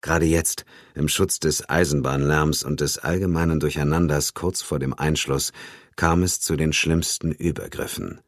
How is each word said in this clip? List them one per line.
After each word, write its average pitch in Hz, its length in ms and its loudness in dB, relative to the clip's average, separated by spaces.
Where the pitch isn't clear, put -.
Gerade 82 240 2
jetzt, 82 400 0
im 73 120 0
Schutz - 320 0
des - 300 -2
Eisenbahnlärms 73 960 2
und 71 160 -2
des 71 160 -2
allgemeinen 82 640 0
Durcheinanders 73 720 2
kurz - 280 -4
vor 76 180 -4
dem 67 140 -4
Einschluss, 69 600 -2
kam 85 280 4
es - 180 -2
zu 78 160 -2
den 78 160 2
schlimmsten 82 580 0
Übergriffen. - 960 -6